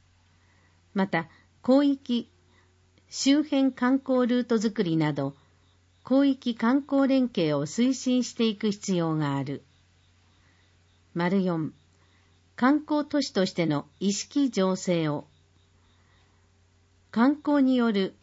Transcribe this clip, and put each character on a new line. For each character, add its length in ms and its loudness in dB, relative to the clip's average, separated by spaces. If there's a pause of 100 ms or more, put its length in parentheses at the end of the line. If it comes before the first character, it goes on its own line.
(920)
ま 140 0
た、 220 -4 (360)
広 260 4
域、 380 -4 (800)
周 340 2
辺 300 0
観 260 0
光 280 0
ル 160 0
ー 20 -6
ト 120 0
づ 140 0
く 140 -2
り 140 0
な 160 0
ど、 200 -4 (720)
広 240 4
域 240 -4
観 280 0
光 260 0
連 260 2
携 220 0
を 80 -2
推 300 0
進 280 -2
し 120 -8
て 100 -2
い 120 -2
く 140 -2
必 240 -4
要 220 0
が 180 -2
あ 80 -2
る。 220 -8 (1500)
丸 280 0
四、 300 -2 (840)
観 260 2
光 240 -2
都 180 -2
市 80 -8
と 160 0
し 60 -8
て 120 -2
の 220 -2 (120)
意 140 -2
識 320 -4
醸 320 0
成 320 -2
を。 180 -6 (1800)
観 260 2
光 280 0
に 100 2
よ 160 2
る 320 -2